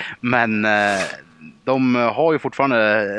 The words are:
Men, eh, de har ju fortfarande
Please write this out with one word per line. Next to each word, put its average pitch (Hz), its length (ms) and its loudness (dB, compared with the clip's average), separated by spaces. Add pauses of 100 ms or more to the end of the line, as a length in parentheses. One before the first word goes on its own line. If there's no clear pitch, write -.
(200)
Men, 117 460 0
eh, 104 340 2 (680)
de 131 300 2
har 123 380 2
ju 143 60 0
fortfarande 113 640 2 (140)